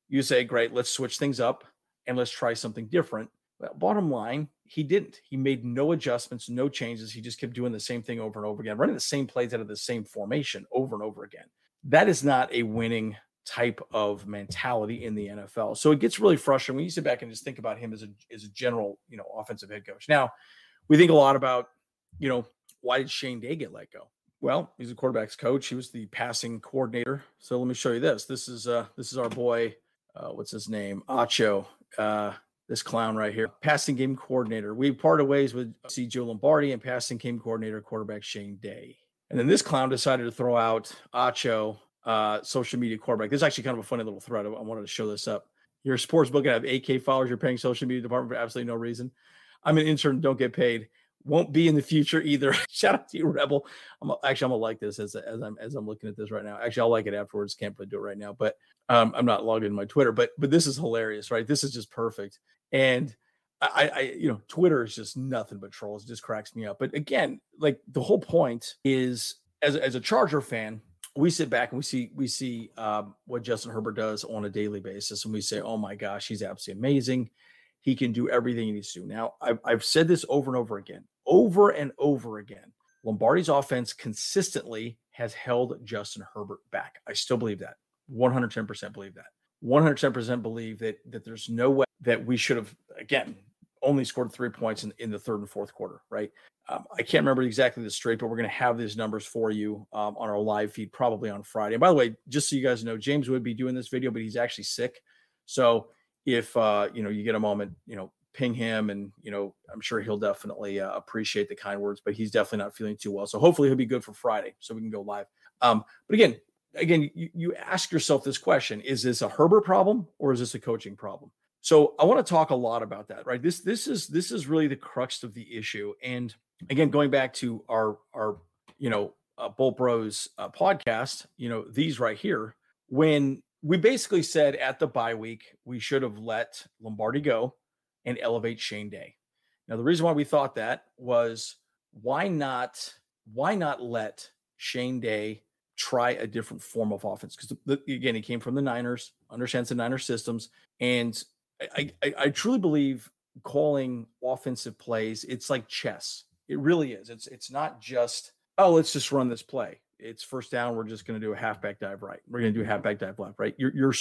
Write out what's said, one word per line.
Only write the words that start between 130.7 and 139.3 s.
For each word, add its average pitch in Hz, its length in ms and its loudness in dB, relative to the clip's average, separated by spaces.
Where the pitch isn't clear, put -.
you 123 120 -6
know, 113 220 -4
these 135 300 0
right 113 180 0
here, 117 380 -4
when 143 560 4
we 165 140 4
basically 196 480 4
said 147 320 4
at 131 240 -2
the 151 80 2
bye 117 260 -2
week, 110 400 -12
we 123 140 -10
should 135 240 0
have 107 160 -4
let 113 480 -6
Lombardi 110 400 -2
go 127 340 0
and 123 160 -4
elevate 117 380 -2
Shane 104 320 -8
Day. - 240 -16